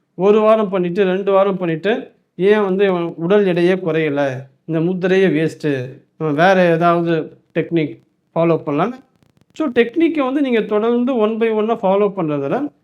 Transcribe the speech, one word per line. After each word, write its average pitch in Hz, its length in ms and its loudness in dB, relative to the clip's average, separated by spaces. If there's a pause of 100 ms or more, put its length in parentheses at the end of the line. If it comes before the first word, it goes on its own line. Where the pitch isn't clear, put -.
(140)
ஒரு 208 260 2
வாரம் 214 280 2
பண்ணிட்டு, 180 360 -2
ரெண்டு 190 280 0
வாரம் 196 240 2
பண்ணிட்டு, 180 560 -4 (240)
"ஏன் 208 260 2
வந்து 196 240 0
இவன் 175 300 -2
உடல் 190 300 2
எடையே 175 280 2
குறையல, 156 580 -2 (320)
இந்த 160 160 -4
முத்திரையே 185 480 2
வேஸ்ட்டு, 147 720 -4 (160)
நம்ம 156 280 0
வேற 185 240 4
ஏதாவது 170 640 0 (180)
டெக்னிக் 156 460 -4 (340)
ஃபாலோ 165 320 0
பண்ணலான்னு." 156 260 -2 (640)
So 311 140 -2
டெக்னிக்கை 285 560 0
வந்து 269 160 -2
நீங்க 247 200 0
தொடர்ந்து 233 540 0
one 220 240 0
by 226 140 0
one-ஆ 214 280 -2
ஃபாலோ 196 280 2
பண்றதுல, 175 640 -4 (120)